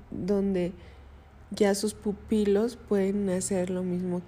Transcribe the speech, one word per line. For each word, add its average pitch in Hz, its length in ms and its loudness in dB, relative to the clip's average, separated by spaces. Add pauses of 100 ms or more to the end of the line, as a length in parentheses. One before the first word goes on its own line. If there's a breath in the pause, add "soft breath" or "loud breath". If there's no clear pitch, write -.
(100)
donde 196 600 0 (800 loud breath)
ya 202 240 4
sus 208 200 -2
pupilos 208 840 0
pueden 196 540 0
hacer 185 400 -2
lo 185 120 -2
mismo 180 460 -2